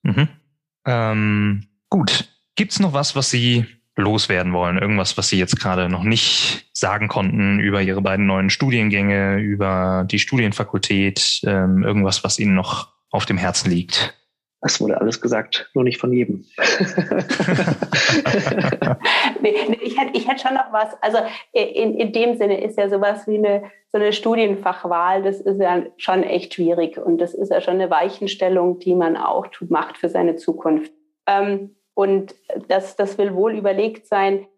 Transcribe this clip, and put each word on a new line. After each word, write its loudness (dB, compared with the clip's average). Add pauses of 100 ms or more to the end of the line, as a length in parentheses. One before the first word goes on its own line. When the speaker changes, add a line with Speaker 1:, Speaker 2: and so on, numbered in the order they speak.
Speaker 1:
Mhm. 2 (580)
Ähm, 0 (220)
gut. 0 (260)
Gibt's -4
noch 2
was, -2
was 0
Sie 2 (300)
loswerden 0
wollen? 0
Irgendwas, 0
was -2
Sie 2
jetzt 2
gerade 0
noch -2
nicht 0
sagen -2
konnten 0
über 2
Ihre 0
beiden 0
neuen 2
Studiengänge, 2
über 0
die 0
Studienfakultät, 0
ähm, 2
irgendwas, 0
was -2
Ihnen 4
noch -4 (160)
auf -2
dem -2
Herzen 0
liegt? -2 (460)
Speaker 2:
Es -2
wurde 0
alles -2
gesagt, -4
nur 2
nicht 0
von 0
jedem. 0 (120)
<laughs> 0 (500)
Speaker 3:
Nee, 2 (140)
nee, -2
ich -4
hätt-, -2
ich -2
hätt -2
schon 0
noch -2
was. -2
Also, 2 (340)
äh, 2
in, 0
in -2
dem 2
Sinne 0
ist -4
ja 2
sowas 0
wie 0
eine, 2 (280)
so 0
eine 2
Studienfachwahl, 0
das -2
ist 0
ja 2 (140)
schon 0
echt -4
schwierig 0
und 2
das -2
ist -4
ja 2
schon 0
eine 0
Weichenstellung, 0
die 2
man 2
auch -2
tut, -10
macht -2
für -2
seine 0
Zukunft. -2 (360)
Ähm, 0 (180)
und 0 (320)
das, -2
das -2
will 0
wohl 2
überlegt -2
sein. 0 (100)